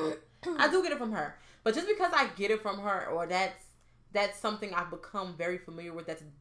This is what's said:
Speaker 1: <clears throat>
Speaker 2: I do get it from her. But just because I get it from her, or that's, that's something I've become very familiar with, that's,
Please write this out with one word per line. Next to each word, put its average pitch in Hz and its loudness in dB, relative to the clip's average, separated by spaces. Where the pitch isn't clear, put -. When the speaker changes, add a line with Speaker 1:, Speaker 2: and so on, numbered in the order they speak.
Speaker 1:
<clears throat> 339 -4
Speaker 2:
I 294 8
do 370 4
get 339 2
it 285 0
from 226 -2
her. 156 -4
But 220 4
just 339 -2
because 392 2
I 277 6
get 202 0
it 214 0
from 202 -4
her, 202 -2
or 165 -2
that's, 185 0
that's 202 0
something 208 -2
I've 170 0
become 180 -8
very 175 -2
familiar 170 -12
with, 165 -10
that's, 165 -8